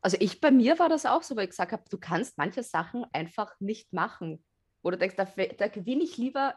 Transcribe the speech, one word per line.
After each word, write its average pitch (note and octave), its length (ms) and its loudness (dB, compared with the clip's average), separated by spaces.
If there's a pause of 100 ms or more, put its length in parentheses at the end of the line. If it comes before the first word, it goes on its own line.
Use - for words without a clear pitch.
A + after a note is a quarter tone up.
Also F#3+ 160 2
ich, - 220 0
bei D4+ 100 6
mir C4+ 260 8
war E4+ 120 4
das D#4 160 2
auch C4+ 180 2
so, C4 120 -8
weil G3+ 100 -2
ich F#3 60 -10
gesagt F3+ 200 -4
hab, - 180 -10
du F#3+ 80 -6
kannst - 400 -4
manche F3 240 -2
Sachen A#3 520 -4
einfach E3+ 460 -6
nicht G#3 340 -8
machen. E3 500 -6 (400)
Wo F3 80 0
du F3+ 60 -4
denkst, F#3 180 -2
da G3 100 0
fe-, F#3+ 320 -6
da G#3 120 -2
gewinne A#3+ 340 -4
ich - 140 -6
lieber C4+ 400 -2